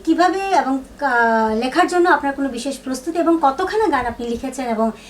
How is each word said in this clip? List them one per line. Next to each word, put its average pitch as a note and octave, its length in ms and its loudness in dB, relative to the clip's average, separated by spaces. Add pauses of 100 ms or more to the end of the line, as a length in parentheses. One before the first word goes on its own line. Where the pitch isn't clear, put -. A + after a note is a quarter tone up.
কিভাবে F4 340 2
এবং, C4+ 440 0 (180)
আহ, A3+ 540 2
লেখার C4 320 2
জন্য F4 220 2
আপনার C#4+ 240 2
কোনো C#4 160 -4
বিশেষ A#3 340 -6
প্রস্তুতি C4+ 360 -4
এবং E4 220 2
কতখানা F#4 460 0
গান C4 180 0
আপনি A#3 240 -6
লিখেছেন B3 380 -6
এবং A3 240 0 (180)